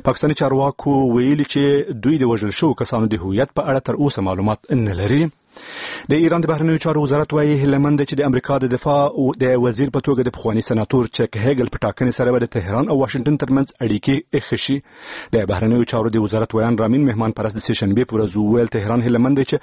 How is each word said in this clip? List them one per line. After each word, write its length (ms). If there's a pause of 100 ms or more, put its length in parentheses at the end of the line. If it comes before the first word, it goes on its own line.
پاکستاني 300
چارواکو 640 (200)
ویلي 280
چې 500 (120)
دوی 120
د 140
وژل 180
شوو 240
کسانو 380
د 100
هویت 320
په 80
اړه 180
تر 140
اوسه 280
معلومات 380 (120)
نه 220
لري. 360 (800)
د 40
ایران 280
د 60
بهرنیو 360
چارو 180
وزارت 320
وایي 280
هیله 160
مند 240
دی 40
چې 140
د 80
امریکا 300
د 160
دفاع 340
و-، 340
د 220
وزیر 260
په 100
توګه 280
د 80
پخواني 320
سناتور 380
چک 320
هیګل 360
په 100
ټاکنې 260
سره 220
به 80
د 60
تهران 440
او 120
واشنګټن 400
ترمنځ 260 (160)
اړیکې 320 (240)
ښه 160
شي. 220 (560)
د 180
بهرنیو 320
چارو 260
د 160
وزارت 300
ویاند 260
رامین 240
مهمان 260
پرست 240
د 100
سه 80
شنبې 320
په 120
ورځ 200
وویل 400
تهران 240
هیله 240
مند 140
دی 60
چې 180